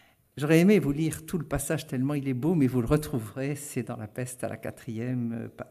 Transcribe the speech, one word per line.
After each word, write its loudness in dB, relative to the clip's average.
J'aurais 6
aimé 8
vous 2
lire -2
tout -4
le -4
passage -4
tellement -2
il -4
est 0
beau, 2
mais 6
vous 2
le 0
retrouverez, -2
c'est -6
dans -10
La -8
Peste -10
à -2
la -8
quatrième, -6
euh, -8
pa-, -14